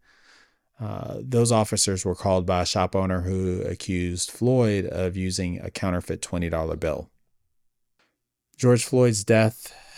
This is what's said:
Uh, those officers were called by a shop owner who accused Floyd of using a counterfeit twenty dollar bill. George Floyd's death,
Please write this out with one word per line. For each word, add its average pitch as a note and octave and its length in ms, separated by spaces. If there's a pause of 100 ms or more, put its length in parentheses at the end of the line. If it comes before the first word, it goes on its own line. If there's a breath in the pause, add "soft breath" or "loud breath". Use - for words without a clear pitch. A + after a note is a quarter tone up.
(800 soft breath)
Uh, G#2 400
those A#2+ 300
officers G#2+ 540
were F2+ 100
called F#2 320
by F2+ 160
a F2 40
shop F#2 280
owner F#2 280
who F#2 400
accused F2+ 680
Floyd A2 560
of F#2 300
using F#2 440
a F2+ 100
counterfeit F2+ 520
twenty F2 260
dollar D#2+ 280
bill. D#2 340 (1500)
George B2 240
Floyd's B2 400
death, A2 500 (240 loud breath)